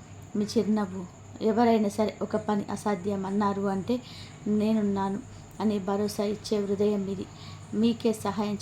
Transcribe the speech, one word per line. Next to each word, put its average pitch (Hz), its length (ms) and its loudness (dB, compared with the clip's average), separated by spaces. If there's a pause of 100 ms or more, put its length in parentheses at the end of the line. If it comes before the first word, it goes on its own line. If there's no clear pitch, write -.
(360)
మీ 214 80 2
చిరునవ్వు. 196 640 0 (380)
ఎవరైనా 220 440 6
సరే 208 340 0
ఒక - 140 0
పని 208 340 0
అసాధ్యం 196 560 -2
అన్నారు 196 360 0
అంటే 196 380 0 (460)
నేనున్నాను 208 720 2 (420)
అనే 208 180 2
భరోసా 202 460 0
ఇచ్చే 208 340 0
హృదయం 202 480 2
మీది. 196 200 -4 (480)
మీకే 226 380 4
సహాయం 208 500 -2